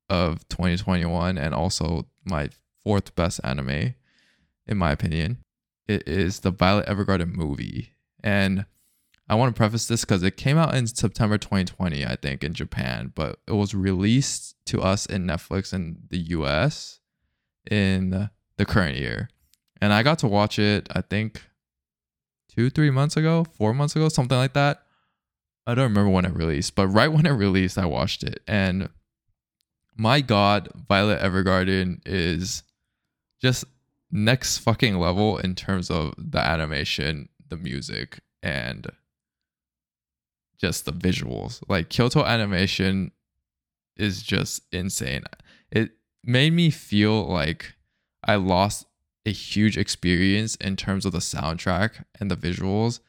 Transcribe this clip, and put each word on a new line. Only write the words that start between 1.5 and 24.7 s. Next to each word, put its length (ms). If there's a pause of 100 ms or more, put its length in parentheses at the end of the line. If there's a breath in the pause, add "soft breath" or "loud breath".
also 540 (160)
my 260 (320)
fourth 340
best 280
anime, 500 (760)
in 100
my 140
opinion. 520 (420)
It 220
is 320
the 120
Violet 360
Evergarden 480
movie. 600 (280)
And 420 (680)
I 40
wanna 160
preface 340
this 200
'cause 180
it 140
came 200
out 160
in 140
September 500
twenty 280
twenty, 400
I 100
think, 280
in 100
Japan, 600
but 340
it 40
was 240
released 800 (120)
to 140
us 240
in 220
Netflix 460
in 360
the 80 (120)
U 180
S 520 (680)
in 600 (280)
the 80
current 320
year. 320 (520)
And 120
I 80
got 180
to 80
watch 300
it, 340
I 100
think, 420 (1040)
two, 220
three 200
months 280
ago, 280 (100)
four 180
months 220
ago, 140
something 280
like 160
that. 300 (840)